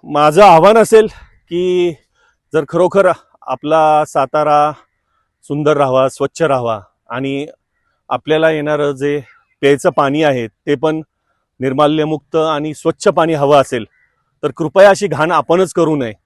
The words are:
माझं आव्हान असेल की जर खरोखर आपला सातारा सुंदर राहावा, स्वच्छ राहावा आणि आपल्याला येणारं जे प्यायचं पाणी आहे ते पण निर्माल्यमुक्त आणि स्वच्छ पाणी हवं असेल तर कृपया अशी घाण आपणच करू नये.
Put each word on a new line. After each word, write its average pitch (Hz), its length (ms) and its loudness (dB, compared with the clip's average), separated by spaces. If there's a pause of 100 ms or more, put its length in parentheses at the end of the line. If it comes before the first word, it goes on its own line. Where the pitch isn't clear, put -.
माझं 151 360 2
आव्हान 190 360 6
असेल 220 300 4 (420)
की 180 420 -2 (640)
जर 151 160 0
खरोखर 180 420 2 (300)
आपला 151 640 0
सातारा 151 680 -2 (720)
सुंदर 147 340 -2
राहावा, 131 320 0
स्वच्छ - 320 -6
राहावा 123 400 -4 (280)
आणि 135 380 -8 (640)
आपल्याला 151 420 -2
येणारं 147 400 -4
जे 143 300 -6 (400)
प्यायचं 143 280 2
पाणी 147 340 -2
आहे 131 240 -2
ते - 280 -6
पण 156 260 -4 (580)
निर्माल्यमुक्त 151 760 -2
आणि 156 380 -2
स्वच्छ - 340 -4
पाणी 160 260 0
हवं 143 280 2
असेल 120 240 -6 (580)
तर 143 80 -4
कृपया 185 380 4
अशी 196 180 0
घाण 151 240 -2
आपणच 170 420 0
करू 160 220 0
नये. 120 180 -6 (120)